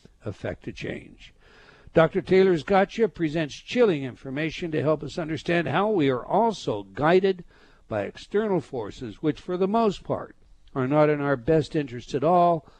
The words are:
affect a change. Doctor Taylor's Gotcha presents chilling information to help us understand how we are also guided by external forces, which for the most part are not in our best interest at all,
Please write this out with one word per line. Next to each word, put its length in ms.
affect 420
a 40
change. 600
Doctor 280
Taylor's 420
Gotcha 440
presents 480
chilling 480
information 680
to 100
help 220
us 160
understand 480
how 240
we 180
are 160
also 580
guided 600
by 160
external 580
forces, 600
which 180
for 180
the 100
most 360
part 320
are 140
not 220
in 120
our 160
best 380
interest 400
at 80
all, 420